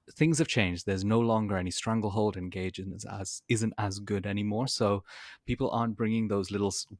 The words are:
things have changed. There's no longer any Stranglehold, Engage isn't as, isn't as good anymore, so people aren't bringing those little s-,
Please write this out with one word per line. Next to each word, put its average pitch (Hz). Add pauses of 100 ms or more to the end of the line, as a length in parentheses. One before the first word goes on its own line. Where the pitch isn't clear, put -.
(120)
things 156
have 160
changed. 92
There's 95
no 110
longer 110
any 90
Stranglehold, 107
Engage 92
isn't 95
as, 101
isn't 110
as 101
good 101
anymore, 104
so 101 (400)
people 123
aren't 113
bringing 113
those 98
little 101
s-, - (140)